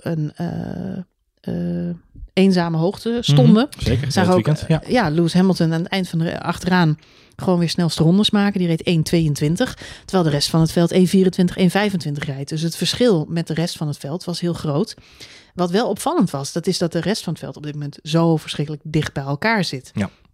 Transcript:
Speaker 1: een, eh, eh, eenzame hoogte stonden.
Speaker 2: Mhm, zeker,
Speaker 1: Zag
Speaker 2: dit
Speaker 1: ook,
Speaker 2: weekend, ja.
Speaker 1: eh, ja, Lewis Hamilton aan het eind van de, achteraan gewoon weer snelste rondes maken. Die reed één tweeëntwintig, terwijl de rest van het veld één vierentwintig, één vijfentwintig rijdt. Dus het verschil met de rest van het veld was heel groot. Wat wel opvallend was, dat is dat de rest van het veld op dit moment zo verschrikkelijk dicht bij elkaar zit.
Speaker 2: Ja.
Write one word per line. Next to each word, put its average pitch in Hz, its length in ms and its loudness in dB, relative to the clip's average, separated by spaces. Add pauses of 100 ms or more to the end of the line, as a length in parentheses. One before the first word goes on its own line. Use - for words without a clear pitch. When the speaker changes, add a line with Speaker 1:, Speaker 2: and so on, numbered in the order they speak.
Speaker 1:
een, 156 360 -4
eh, 175 600 -8 (420)
eh, 175 540 -6 (380)
eenzame 180 440 2
hoogte 202 440 -2
stonden. 233 560 6
Speaker 2:
Mhm, - 80 -8
zeker, 127 280 0
Speaker 1:
Zag 190 140 2
Speaker 2:
dit 185 80 4
Speaker 1:
ook, 220 120 4
Speaker 2:
weekend, 151 220 0
ja. 156 140 2
Speaker 1:
eh, - 80 -10
ja, 208 200 2
Lewis 165 240 2
Hamilton 180 380 4
aan 165 100 -2
het 180 100 -6
eind 190 160 -2
van 165 100 -4
de, 165 240 -2
achteraan 175 560 0 (380)
gewoon 180 220 0
weer 170 100 0
snelste 165 340 0
rondes 190 280 4
maken. 202 280 0
Die 180 100 0
reed 160 140 0
één 165 200 2
tweeëntwintig, 165 760 0 (260)
terwijl 185 200 0
de 160 60 2
rest 143 200 -2
van 165 100 2
het 160 120 2
veld 170 200 2
één 185 140 4
vierentwintig, 185 500 2
één 185 140 4
vijfentwintig 170 540 -2
rijdt. 139 240 -8
Dus 160 140 -4
het 165 140 -4
verschil 185 520 2
met 165 180 -4
de 160 80 -4
rest 165 220 -2
van 160 120 -6
het 143 100 -6
veld 147 260 -8
was 170 160 -6
heel 175 140 -2
groot. 156 400 -2 (600)
Wat 175 160 -2
wel 214 180 0
opvallend 220 420 0
was, 139 220 -6
dat 165 140 -4
is 185 120 -2
dat 170 140 -2
de 170 80 -2
rest 180 220 -4
van 170 100 -6
het 151 100 -10
veld 139 140 -12
op - 60 -18
dit 151 120 -10
moment 147 280 -10
zo 165 340 2
verschrikkelijk 151 480 -6
dicht 151 280 -2
bij 139 120 -6
elkaar 180 400 0
zit. - 300 -10
Speaker 2:
Ja. 101 160 -4 (240)